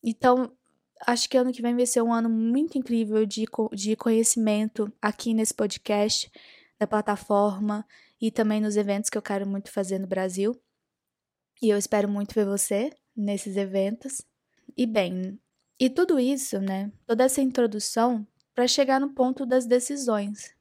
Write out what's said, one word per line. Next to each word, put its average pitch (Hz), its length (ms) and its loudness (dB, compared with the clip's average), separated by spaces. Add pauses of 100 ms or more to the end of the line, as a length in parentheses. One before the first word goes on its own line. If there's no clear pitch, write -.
Então, 247 520 2 (520)
acho 240 200 0
que 262 100 2
ano 254 140 2
que 247 100 -8
vem 240 140 0
vai 247 120 2
ser 240 160 2
um 233 100 2
ano 233 160 2
muito 233 480 0
incrível 220 480 0
de 214 220 -4
co-, - 260 -4
de 208 220 -2
conhecimento 220 1040 0
aqui 214 320 -2
nesse 220 200 0
podcast, 208 800 -2 (480)
na 214 60 2
plataforma 208 1000 0 (360)
e 226 80 0
também 214 320 0
nos 208 160 0
eventos 202 320 0
que - 80 -4
eu 208 40 -2
quero 196 260 -4
muito 196 240 -6
fazer 190 260 -2
no 190 100 -4
Brasil. 190 480 -2 (1040)
E 226 80 4
eu 202 80 4
espero 202 300 0
muito 202 280 -4
ver 208 100 2
você 202 460 -2 (240)
nesses 202 420 -4
eventos. 196 640 -4 (560)
E 247 80 2
bem, 190 540 -2 (400)
e 254 100 4
tudo 339 300 2
isso, 262 400 -2
né, 196 320 -4 (140)
toda 233 200 2
essa 262 160 2
introdução 233 840 0 (300)
pra 247 120 2
chegar 269 320 4
no 277 140 -2
ponto 262 320 0
das 247 200 2
decisões. 233 960 -2